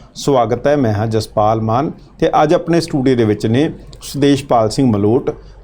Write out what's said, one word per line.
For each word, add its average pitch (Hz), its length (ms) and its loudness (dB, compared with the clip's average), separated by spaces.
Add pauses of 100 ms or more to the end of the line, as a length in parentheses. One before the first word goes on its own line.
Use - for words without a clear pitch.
(140)
ਸਵਾਗਤ 123 520 0
ਹੈ। 147 100 2
ਮੈਂ 113 180 0
ਹਾਂ 107 120 -2
ਜਸਪਾਲ 110 540 0
ਮਾਨ 113 320 -2 (260)
ਤੇ 165 120 0 (120)
ਅੱਜ 156 120 2
ਆਪਣੇ 170 260 0
ਸਟੂਡੀਓ 135 360 0
ਦੇ 117 80 2
ਵਿੱਚ 104 220 0
ਨੇ 131 260 0 (300)
ਸੁਦੇਸ਼ਪਾਲ 135 680 0
ਸਿੰਘ 131 200 0
ਮਲੋਟ, 107 400 0 (340)